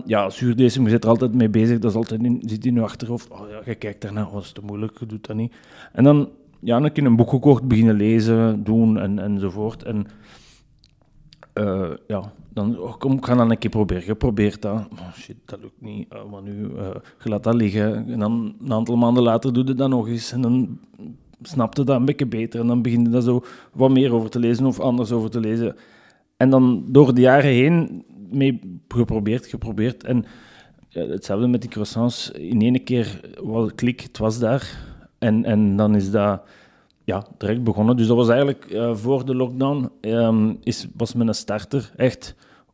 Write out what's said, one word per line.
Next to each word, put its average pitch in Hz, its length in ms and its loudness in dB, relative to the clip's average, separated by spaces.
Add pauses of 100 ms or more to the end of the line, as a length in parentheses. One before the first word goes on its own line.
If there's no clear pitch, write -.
ja, 101 260 0
zuurdesem, 123 540 2
je 110 60 4
zit 117 140 2
er 113 60 4
altijd 117 240 2
mee 120 140 4
bezig, 113 300 2
dat 110 120 0
is 101 60 -2
altijd 113 260 -4
in, 120 240 0
zit 110 200 -6
in 123 80 2
je 120 80 2
achterhoofd. 113 480 -8
"Oh 101 200 -18
ja, 107 140 -16
je 117 100 -8
kijkt 101 280 -12
daarna, 104 240 -6
oh, - 60 -14
dat 101 100 -8
is - 100 -18
te - 140 -16
moeilijk, 104 340 -10
je 120 60 -12
doet 107 200 -14
dat 110 100 -8
niet." 117 180 -6 (380)
En - 120 4
dan, 147 240 6 (320)
ja, 117 160 0
een 147 160 0
keer 147 120 -2
een 120 120 4
boek 117 140 4
gekocht, 131 380 4
beginnen 113 260 6
lezen, 110 720 2
doen 110 340 2
en, 101 200 -4
enzovoort. 101 640 -4
En 107 240 -6 (1500)
eh, 95 360 -2 (160)
ja, 101 260 -8 (200)
dan, 101 260 -4
"Oh, 87 200 -10
kom, 135 140 0
ik 135 120 -2
ga 123 100 2
dan 117 160 4
een 113 80 2
keer 113 120 -4
proberen." 92 360 -2
Je 107 80 -2
probeert 104 480 0
dat. 104 120 -4 (180)
"Oh, 90 220 -18
shit, - 300 -20
dat - 180 -16
lukt - 180 -20
niet. 104 320 -14
Eh, 107 60 -18 (120)
wat 98 140 -16
nu?" 101 200 -10 (120)
Eh, 98 100 -8 (360)
je - 60 -6
laat 104 140 -2
dat 117 120 2
liggen. 107 540 0
En 120 100 -6
dan 107 360 -2 (100)
een 117 80 -4
aantal 113 240 0
maanden 120 260 4
later 117 300 2
doe 127 140 0
je 135 80 -2
dat 135 140 0
nog 120 200 0
eens. 117 240 -6
En 123 80 -4
dan 120 380 0 (640)
snapte 135 420 -2
dat 135 140 2
een 120 60 2
beetje 139 220 0
beter. 113 340 -6
En 117 60 0
dan 120 160 2
begin 120 200 2
je 120 60 4
daar 117 140 2
zo 123 220 0 (280)
wat 131 180 4
meer 131 220 4
over 113 180 0
te 123 80 -6
lezen 120 280 2
of 127 140 -2
anders 123 320 0
over 110 180 -2
te 117 100 -4
lezen. 110 360 -2 (600)
En 131 140 4
dan 127 380 4
door 131 260 8
de 123 60 4
jaren 135 300 6
heen 147 540 2 (260)
mee 135 300 0 (280)
geprobeerd, 113 580 -2
geprobeerd. 113 580 -6
En, 123 200 -2 (640)
ja, 85 180 -8
hetzelfde 98 400 -4
met 123 140 0
die 123 100 -12
croissants. 113 600 -4
In 92 320 -2
één 127 220 2
keer 107 360 -2 (220)
was 110 320 -2
klik, 123 260 -4
het - 180 -18
was 110 200 -2
daar. 120 400 -2 (400)
En, 113 260 2
en 104 320 2
dan 107 180 2
is 98 160 0
dat, 101 320 0 (600)
ja, 185 220 -4 (120)
direct 113 260 -2
begonnen. 110 320 2
Dus 117 100 2
dat 117 100 4
was 120 120 4
eigenlijk, 135 360 2
eh, 117 300 -4
voor 123 300 -2
de 131 100 -4
lockdown, 127 560 -2 (100)
ehm, 110 600 2
is, - 240 -6 (100)
was - 180 -4
mijn 113 200 0
starter 107 640 -6
echt - 380 -2 (400)